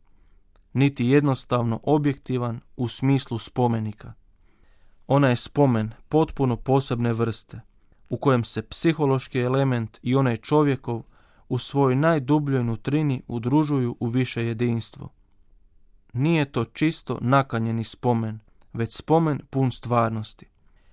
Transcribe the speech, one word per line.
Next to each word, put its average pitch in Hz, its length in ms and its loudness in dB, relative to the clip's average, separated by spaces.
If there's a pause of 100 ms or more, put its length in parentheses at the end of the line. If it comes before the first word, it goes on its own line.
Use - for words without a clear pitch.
(720)
niti 135 320 2
jednostavno 123 760 2
objektivan 131 760 -2 (180)
u 123 100 -2
smislu 131 520 0
spomenika. 113 720 -4 (960)
Ona 139 220 4
je 123 60 2
spomen 117 560 0 (180)
potpuno 143 460 2
posebne 123 580 0
vrste, 113 480 -6 (480)
u 120 80 -4
kojem 127 260 2
se - 180 -6
psihološki 139 800 0
element 127 600 0
i 123 140 0
onaj 131 220 2
čovjekov 131 640 0 (460)
u 131 80 -2
svojoj 135 380 2
najdubljoj 143 680 2
nutrini 131 640 -2
udružuju 127 720 0
u 117 80 -2
više 120 380 -2
jedinstvo. 117 640 -4 (1040)
Nije 147 380 2
to 117 140 -2
čisto 151 560 -4
nakanjeni 113 640 0
spomen, 113 560 -2 (340)
već 113 220 -6
spomen 156 540 0
pun 135 220 0
stvarnosti. 113 760 -2 (480)